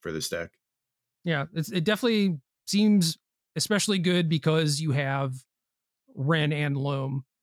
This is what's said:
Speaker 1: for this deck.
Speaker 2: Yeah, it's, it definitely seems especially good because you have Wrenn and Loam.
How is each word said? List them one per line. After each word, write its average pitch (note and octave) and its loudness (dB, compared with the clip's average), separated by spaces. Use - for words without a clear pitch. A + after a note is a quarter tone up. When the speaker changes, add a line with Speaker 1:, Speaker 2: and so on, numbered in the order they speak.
Speaker 1:
for E2+ -8
this D#2+ -6
deck. E2+ -8
Speaker 2:
Yeah, D#3 -2
it's, D#3+ -6
it F3+ -2
definitely G#3 2
seems G3+ 4
especially G3 0
good F3 2
because D#3 2
you D#3 0
have C#3 -2
Wrenn D3+ 0
and D3 0
Loam. C3+ -4